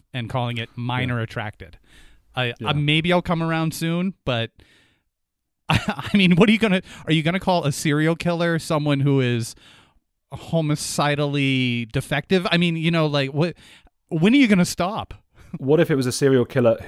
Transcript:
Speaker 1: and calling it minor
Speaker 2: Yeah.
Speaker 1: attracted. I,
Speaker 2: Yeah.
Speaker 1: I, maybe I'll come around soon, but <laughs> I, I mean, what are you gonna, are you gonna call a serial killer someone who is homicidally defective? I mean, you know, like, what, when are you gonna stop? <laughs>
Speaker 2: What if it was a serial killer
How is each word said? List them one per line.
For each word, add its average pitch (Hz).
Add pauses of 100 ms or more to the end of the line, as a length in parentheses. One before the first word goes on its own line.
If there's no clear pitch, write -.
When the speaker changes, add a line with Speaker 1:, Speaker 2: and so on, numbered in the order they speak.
(140)
Speaker 1:
and 117
calling 120
it 113
minor 123
Speaker 2:
Yeah. 113
Speaker 1:
attracted. 107 (560)
I, 123
Speaker 2:
Yeah. 143
Speaker 1:
I, 151
maybe 151
I'll 175
come 170
around 160
soon, 175 (120)
but 117 (600)
<laughs> -
I, 156 (340)
I 208
mean, 180
what 190
are -
you 220
gonna, 190 (260)
are 151
you 156
gonna 175
call 180
a 143
serial 156
killer 170
someone 147
who 139
is 120 (800)
homicidally 143
defective? 151
I 170
mean, 170
you 160
know, 160
like, 143
what, 156 (540)
when 175
are 285
you 269
gonna 180
stop? 180
<laughs> - (340)
Speaker 2:
What 143
if 160
it 147
was 131
a 123
serial 135
killer 120 (100)